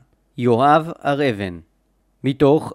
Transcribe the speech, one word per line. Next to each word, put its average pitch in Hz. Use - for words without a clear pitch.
יואב 139
הר 143
אבן. 98
מתוך 139